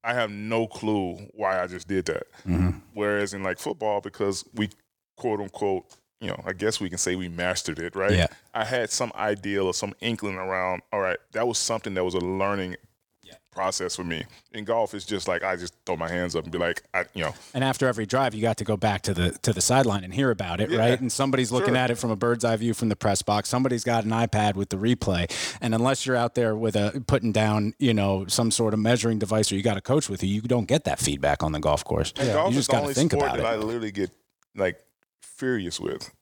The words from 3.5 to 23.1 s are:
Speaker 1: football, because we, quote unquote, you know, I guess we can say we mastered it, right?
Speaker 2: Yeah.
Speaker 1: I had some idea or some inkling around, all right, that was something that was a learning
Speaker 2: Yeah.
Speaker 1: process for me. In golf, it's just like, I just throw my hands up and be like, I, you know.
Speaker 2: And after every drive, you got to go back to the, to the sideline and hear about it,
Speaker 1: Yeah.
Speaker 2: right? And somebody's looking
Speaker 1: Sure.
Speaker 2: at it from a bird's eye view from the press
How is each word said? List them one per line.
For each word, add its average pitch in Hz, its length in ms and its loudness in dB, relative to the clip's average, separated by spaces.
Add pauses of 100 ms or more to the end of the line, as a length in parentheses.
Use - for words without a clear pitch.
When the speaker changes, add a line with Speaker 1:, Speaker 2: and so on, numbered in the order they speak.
Speaker 1:
football, 107 420 -2
because 101 420 -2 (120)
we, 107 140 0 (460)
quote 107 240 -2
unquote, 98 460 -2 (360)
you 101 80 -6
know, - 140 -6
I 95 100 -4
guess 107 260 0
we 95 100 -4
can 87 80 -6
say 90 180 0
we 92 140 -6
mastered 87 480 -2
it, 85 180 -8
right? 98 180 2
Speaker 2:
Yeah. 87 140 4 (280)
Speaker 1:
I 113 100 0
had 120 240 -2
some 117 240 -2
idea 101 500 -2
or 92 120 0
some 104 260 -4
inkling 104 360 -2
around, 95 440 -2 (100)
all 104 100 -2
right, 92 160 0 (160)
that 113 140 0
was 113 120 0
something 110 340 -2
that 92 100 0
was 90 120 0
a 92 40 2
learning 95 560 -2 (480)
Speaker 2:
Yeah. - 100 -20 (180)
Speaker 1:
process 95 440 -2
for 92 100 -8
me. 82 180 -4 (300)
In 110 100 -12
golf, 113 300 0
it's 101 120 -10
just 98 220 -4
like, 87 160 0
I 92 140 0
just 87 160 -10 (120)
throw 90 120 -2
my 82 120 -4
hands 87 260 -2
up 80 80 0
and 80 80 -10
be 87 60 -4
like, 85 240 0 (120)
I, 90 200 -2
you 90 100 -4
know. 73 100 -2 (200)
Speaker 2:
And 127 100 -2
after 135 240 0
every 113 180 0
drive, 127 280 0
you 107 80 -4
got 113 160 2
to 107 60 -6
go 107 140 0
back 101 260 0
to 101 100 0
the, 87 180 2 (100)
to 120 120 2
the 92 60 -2
sideline 113 460 2
and 92 80 -12
hear 131 180 2
about 90 300 -2
it, 110 100 0
Speaker 1:
Yeah. 110 80 2
Speaker 2:
right? 117 200 4
And 123 120 -2
somebody's 131 400 2
looking 123 220 2
Speaker 1:
Sure. 127 40 2
Speaker 2:
at 127 140 2
it 120 40 0
from 120 160 -4
a 107 40 0
bird's 120 300 2
eye 113 100 4
view 113 180 0
from 113 160 0
the 101 60 2
press 98 260 2